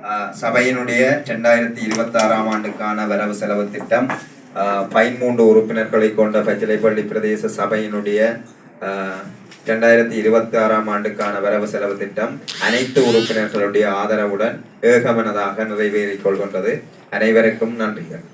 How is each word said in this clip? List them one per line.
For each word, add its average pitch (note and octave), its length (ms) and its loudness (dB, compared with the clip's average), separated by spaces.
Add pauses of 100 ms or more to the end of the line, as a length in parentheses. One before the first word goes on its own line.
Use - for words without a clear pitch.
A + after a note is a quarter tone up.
ஆ, A#2+ 360 -6
சபையினுடைய B2 840 0
ரெண்டாயிரத்தி A#2 540 2 (100)
இருபத்தாறாம் A2 600 0
ஆண்டுக்கான G#2+ 580 -4
வரவு G#2 280 -2
செலவு G#2 360 -2
திட்டம், B2 400 0 (460)
ஆ, G2+ 260 0
பதிமூன்று A#2+ 640 2
உறுப்பினர்களை A2 680 4
கொண்ட G#2+ 260 2
பச்சிலைப்பள்ளி G#2+ 640 0
பிரதேச G#2+ 540 -2
சபையினுடைய, G#2+ 840 0 (420)
ஆ, G2 280 -4 (560)
ரெண்டாயிரத்தி A2+ 460 4
இருபத்தாறாம் A2 760 2
ஆண்டுக்கான G#2 520 -4
வரவு G#2 280 0
செலவு G2+ 300 -4
திட்டம் G#2 420 -6 (220)
அனைத்து B2+ 440 2
உறுப்பினர்களுடைய G#2+ 840 0
ஆதரவுடன் G#2 680 -2 (200)
ஏகமனதாக A2 840 0
நிறைவேறிக் G#2 600 -2
கொள்கின்றது. G2 560 -2 (280)
அனைவருக்கும் A2+ 680 2
நன்றிகள். F2 540 -8